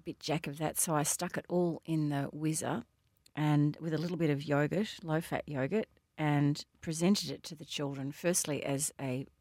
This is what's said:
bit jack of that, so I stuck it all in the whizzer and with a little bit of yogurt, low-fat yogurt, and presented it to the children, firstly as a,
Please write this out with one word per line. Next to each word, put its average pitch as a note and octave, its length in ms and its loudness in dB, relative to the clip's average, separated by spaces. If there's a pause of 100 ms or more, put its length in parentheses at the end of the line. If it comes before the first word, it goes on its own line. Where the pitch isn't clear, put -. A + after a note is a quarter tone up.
bit - 160 -10
jack D#3 280 -2
of C#3+ 100 -8
that, D#3 220 -2
so D#3+ 160 2
I D3 80 4
stuck - 340 -2
it - 120 -6
all F3 360 0
in D#3 240 2
the C#3+ 140 0
whizzer D3+ 600 -2 (520)
and D3 440 4
with D#3+ 140 -4
a D#3 60 2
little E3+ 180 -2
bit D#3+ 140 4
of C#3 120 0
yogurt, D3 460 2 (140)
low-fat D#3+ 420 -2
yogurt, D3 400 -2 (320)
and D3 480 2 (160)
presented E3+ 480 2
it - 140 -8
to - 120 -12
the - 80 -14
children, C#3 480 -4
firstly E3+ 540 0
as C#3 340 -2
a, C3+ 280 -4 (140)